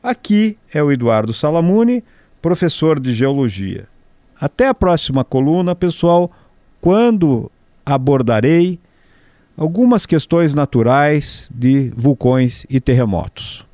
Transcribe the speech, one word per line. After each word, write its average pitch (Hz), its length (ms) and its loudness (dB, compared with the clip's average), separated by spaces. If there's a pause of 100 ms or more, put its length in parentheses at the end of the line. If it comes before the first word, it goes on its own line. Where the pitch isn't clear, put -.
Aqui 214 560 -2 (160)
é 151 80 -2
o 147 100 2
Eduardo 113 400 0
Salamuni, 185 720 0 (380)
professor 160 580 0
de 127 140 -2
Geologia. 110 720 -2 (560)
Até - 260 -2
a 262 60 0
próxima 160 500 -2
coluna, 170 520 -2
pessoal, 175 560 0 (500)
quando 180 720 0 (340)
abordarei 139 960 2 (760)
algumas 214 520 0
questões 165 480 0
naturais 143 1000 0
de 127 420 0
vulcões 127 720 0
e 131 120 -2
terremotos. - 840 -2 (100)